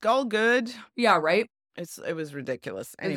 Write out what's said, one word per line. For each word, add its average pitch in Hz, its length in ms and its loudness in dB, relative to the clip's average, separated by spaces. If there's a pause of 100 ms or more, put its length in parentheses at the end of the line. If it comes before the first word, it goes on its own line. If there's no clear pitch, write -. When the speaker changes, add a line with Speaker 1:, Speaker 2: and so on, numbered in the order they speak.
Speaker 1:
all 254 200 4
good. 233 480 2 (220)
Speaker 2:
Yeah, 220 220 4
right? 170 300 2 (280)
Speaker 1:
It's, - 220 -12
it - 160 -6
was 156 200 -8
ridiculous. 131 640 -10
Speaker 2:
'Cause - 120 -6
they're - 80 -2